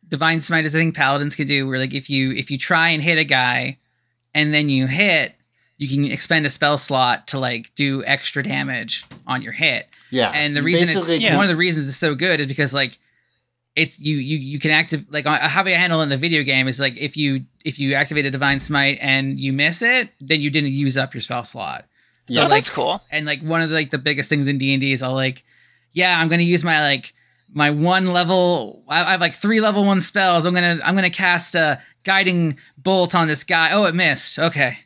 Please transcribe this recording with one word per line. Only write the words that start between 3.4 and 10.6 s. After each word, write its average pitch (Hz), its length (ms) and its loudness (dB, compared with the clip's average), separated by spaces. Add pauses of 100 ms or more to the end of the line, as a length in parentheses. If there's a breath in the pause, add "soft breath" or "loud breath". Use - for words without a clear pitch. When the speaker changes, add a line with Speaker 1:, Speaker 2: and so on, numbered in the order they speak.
Speaker 1:
and 151 200 0
then 151 160 2
you 131 180 2
hit, 160 480 0 (420)
you 143 120 -6
can 139 220 0
expend 151 340 0
a 139 40 2
spell 147 280 2
slot 127 500 0
to, 139 120 -6
like, 123 360 -6
do 135 300 -2
extra - 380 -4
damage 127 640 -6 (220)
on 127 140 -4
your 120 120 -12
hit. 143 340 -2 (240 loud breath)
Speaker 2:
Yeah. 123 180 2
Speaker 1:
And 147 260 0
the 147 60 0